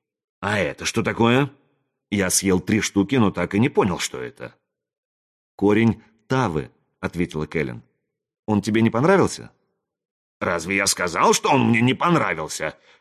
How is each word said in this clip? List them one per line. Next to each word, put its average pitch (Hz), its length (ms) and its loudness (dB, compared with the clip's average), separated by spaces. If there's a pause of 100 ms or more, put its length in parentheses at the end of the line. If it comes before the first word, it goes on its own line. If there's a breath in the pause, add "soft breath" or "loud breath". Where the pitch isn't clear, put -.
(400)
"А 101 200 -4
это 71 260 -6
что - 180 -2
такое?" 117 480 2 (600)
"Я 95 180 0
съел 92 300 2
три 104 200 0
штуки, 101 360 -2
но 104 160 4
так 87 240 -6
и 104 40 2
не 135 100 2
понял, 98 280 0
что - 240 -8
это". 60 340 -14 (1000)
"Корень 104 480 2 (240 loud breath)
тавы", — 92 440 -2 (280)
ответила 85 480 -6
Кэлен. 65 340 -6 (640)
"Он 104 160 0
тебе 113 200 0
не 113 100 4
понравился?" 135 600 0 (880)
"Разве 92 360 -4
я 98 100 0
сказал, 95 480 0
что - 160 -2
он 123 200 4
мне 113 120 2
не 123 120 2
понравился?" — 90 840 -2 (240 soft breath)